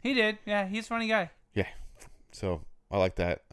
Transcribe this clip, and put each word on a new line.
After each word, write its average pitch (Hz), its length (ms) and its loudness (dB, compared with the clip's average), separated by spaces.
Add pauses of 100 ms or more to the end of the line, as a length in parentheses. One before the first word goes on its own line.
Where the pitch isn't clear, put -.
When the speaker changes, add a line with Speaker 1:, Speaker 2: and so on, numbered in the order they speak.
Speaker 1:
He 269 120 0
did. 214 320 4
Yeah, 202 220 0
he's 220 180 -4
a - 20 -16
funny 226 200 -2
guy. 214 240 2 (220)
Speaker 2:
Yeah. 101 140 2 (640)
So 90 300 -4 (280)
I 101 100 0
like 92 160 4
that. 87 260 0 (120)